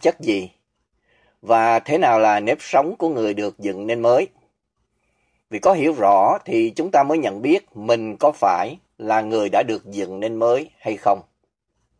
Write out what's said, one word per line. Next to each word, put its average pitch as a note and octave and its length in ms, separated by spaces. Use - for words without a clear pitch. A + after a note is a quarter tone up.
chất - 180
gì? G2 300
Và A2+ 360
thế C#3+ 200
nào B2+ 220
là G#2+ 200
nếp A2 200
sống D#3 380
của E3 100
người A2 260
được G#2 240
dựng G2+ 280
nên A#2 140
mới? A#2+ 280
Vì G#2+ 80
có F#3 140
hiểu D#3+ 260
rõ G2+ 460
thì A2+ 260
chúng E3 200
ta C#3+ 120
mới D3+ 160
nhận G#2+ 240
biết D#3 340
mình A2 400
có D3 160
phải G2+ 440
là A2 220
người G#2+ 280
đã G2 140
được A2 220
dựng G2 360
nên A2+ 160
mới A#2+ 420
hay A2 180
không. G2 240